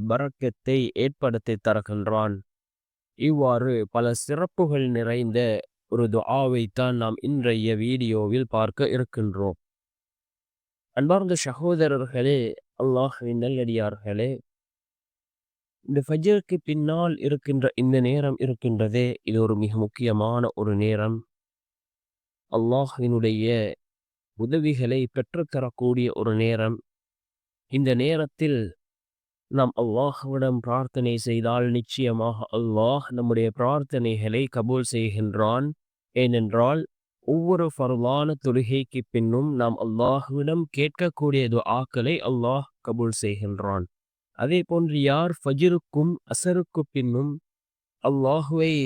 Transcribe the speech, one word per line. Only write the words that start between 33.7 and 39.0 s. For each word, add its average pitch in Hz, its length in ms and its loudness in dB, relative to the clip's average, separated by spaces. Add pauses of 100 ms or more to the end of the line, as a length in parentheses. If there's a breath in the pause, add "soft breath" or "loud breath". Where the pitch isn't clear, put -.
கபூல் 123 420 -2
செய்கின்றான். 110 800 0 (480)
ஏனென்றால், 120 640 2 (480)
ஒவ்வொரு 165 400 2
ஃபர்லான 131 640 0
தொழுகைக்கு 131 640 0 (100)